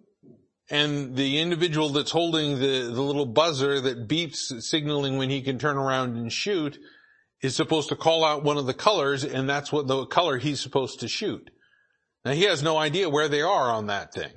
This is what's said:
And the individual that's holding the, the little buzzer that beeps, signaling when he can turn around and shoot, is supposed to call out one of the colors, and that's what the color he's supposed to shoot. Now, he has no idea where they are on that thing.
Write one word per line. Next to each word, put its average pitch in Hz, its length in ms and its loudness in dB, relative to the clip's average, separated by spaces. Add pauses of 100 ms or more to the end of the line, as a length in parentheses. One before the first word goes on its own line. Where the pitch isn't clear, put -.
(720)
And 143 460 0
the 135 220 0
individual 156 500 0
that's 143 220 -2
holding 156 480 0
the, 127 340 0
the 117 80 -2
little 143 240 0
buzzer 139 560 2
that 123 260 -2
beeps, 147 560 -4
signaling 147 540 -2
when 135 140 0
he 139 100 -2
can 127 180 -2
turn 143 200 0
around 131 400 0
and 117 120 -4
shoot, 156 480 -2 (640)
is 131 160 -2
supposed 156 320 0
to 143 80 -2
call 165 260 4
out 151 220 2
one 147 140 2
of 135 80 -2
the 127 80 -2
colors, 143 500 2
and 135 240 -2
that's 143 240 -2
what 147 140 0
the 135 180 2
color 165 320 2
he's 135 240 -2
supposed 131 400 -2
to 117 80 -6
shoot. - 420 -4 (720)
Now, 127 100 -2
he 160 100 2
has 175 200 2
no 160 140 2
idea 156 320 0
where 151 200 2
they 147 120 2
are 156 300 2
on 110 160 0
that 98 260 -4
thing. 78 240 -10